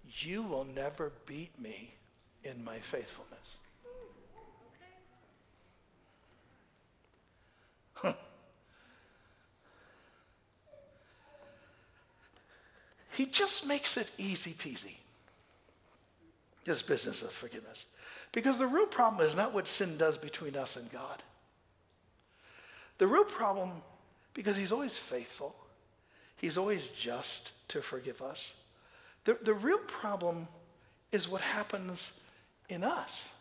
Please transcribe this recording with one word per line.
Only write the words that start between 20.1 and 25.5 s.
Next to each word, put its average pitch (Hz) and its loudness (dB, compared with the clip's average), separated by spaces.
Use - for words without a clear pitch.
between 147 -8
us 131 -2
and 117 -12
God. 131 -10
The 190 8
real 359 8
problem, 196 2
because 208 0
he's 196 0
always 262 0
faithful, - -6